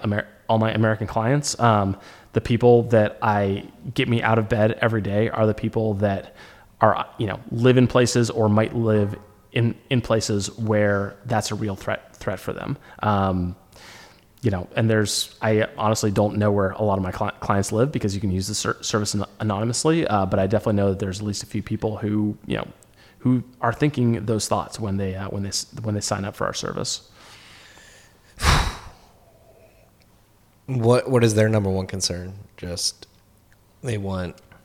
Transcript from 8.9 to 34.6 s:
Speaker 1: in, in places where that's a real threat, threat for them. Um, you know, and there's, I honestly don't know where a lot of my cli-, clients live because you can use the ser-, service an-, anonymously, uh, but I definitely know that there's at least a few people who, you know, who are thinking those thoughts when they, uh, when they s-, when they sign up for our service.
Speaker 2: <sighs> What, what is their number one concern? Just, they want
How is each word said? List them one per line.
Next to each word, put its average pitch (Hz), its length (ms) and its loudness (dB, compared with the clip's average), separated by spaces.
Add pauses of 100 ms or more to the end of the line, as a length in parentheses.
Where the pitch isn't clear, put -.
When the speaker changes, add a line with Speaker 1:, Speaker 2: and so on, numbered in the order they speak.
Speaker 1:
in, 117 240 0 (140)
in 123 120 2
places 104 560 0
where 104 580 0 (100)
that's 113 260 -2
a 107 40 -6
real 104 200 -4
threat, - 420 -8
threat 95 220 -6
for - 140 -8
them. - 240 -8 (260)
Um, 95 520 0 (840)
you 113 100 0
know, 90 240 -4
and 113 140 2
there's, 107 520 0
I 110 260 2 (100)
honestly 107 340 0
don't 104 260 2
know 104 140 2
where 98 200 2
a - 100 -6
lot 101 160 2
of 95 60 0
my 92 80 -4
cli-, - 280 -6
clients 101 320 0
live 120 200 2
because 104 240 -2
you 98 40 -6
can 98 120 -2
use 92 160 -2
the 107 80 -6
ser-, - 260 -4
service 104 320 -2
an-, 101 120 -4 (140)
anonymously, 117 680 0
uh, 98 180 2
but 98 140 0
I 95 80 2
definitely 104 340 0
know 98 80 2
that 92 100 -2
there's 95 200 -6
at 107 60 -6
least 104 180 -6
a - 20 -16
few 104 160 -6
people 107 360 -6
who, 104 380 -2 (120)
you 57 100 -4
know, - 100 -6 (520)
who 127 240 2 (180)
are 117 100 0
thinking 117 540 0
those 110 220 -2
thoughts - 320 -4
when 101 180 -4
they, 95 180 -4
uh, 95 140 -8
when 98 140 -6
they 98 60 -8
s-, - 180 -8 (160)
when 107 100 -2
they 104 80 -2
sign 98 240 -4
up 107 100 -8
for 101 120 -4
our 98 80 -4
service. - 540 -8 (1300)
Speaker 2:
<sighs> - 100 2 (2250)
What, 123 440 2
what 120 160 4
is 107 100 4
their 107 140 4
number 104 200 2
one 95 180 -2
concern? 92 480 -6 (200)
Just, - 500 -8 (760)
they 117 160 -4
want 95 400 -6 (280)